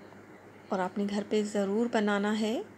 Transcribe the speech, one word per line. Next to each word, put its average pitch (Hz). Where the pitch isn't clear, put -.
और 190
आपने 202
घर 202
पे 214
ज़रूर 208
बनाना 208
है। 220